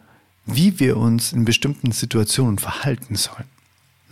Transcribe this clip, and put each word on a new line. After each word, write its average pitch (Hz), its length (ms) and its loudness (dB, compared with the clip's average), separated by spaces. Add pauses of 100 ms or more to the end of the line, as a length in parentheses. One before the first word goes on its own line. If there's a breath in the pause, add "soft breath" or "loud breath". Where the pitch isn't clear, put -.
(460 soft breath)
wie 170 340 2
wir 127 180 4
uns 117 360 2
in 120 120 2
bestimmten 127 460 0
Situationen 113 680 0
verhalten - 560 -6
sollen. - 300 -6 (680)